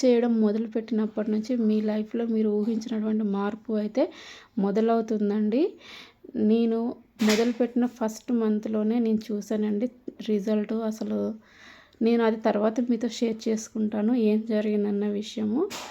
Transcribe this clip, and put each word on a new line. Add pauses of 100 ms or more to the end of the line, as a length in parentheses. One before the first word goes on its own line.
చేయడం
మొదలుపెట్టినప్పటి
నుంచి
మీ
లైఫ్లో
మీరు
ఊహించినటువంటి
మార్పు
అయితే (460)
మొదలవుతుందండి. (600)
నేను (280)
మొదలుపెట్టిన
ఫస్ట్
మంత్లోనే
నేను (120)
చూశానండి (400)
రిజల్ట్.
అసలు (680)
నేను
అది
తర్వాత (100)
మీతో
షేర్
చేసుకుంటాను,
ఏం
జరిగిందన్న
విషయము. (240)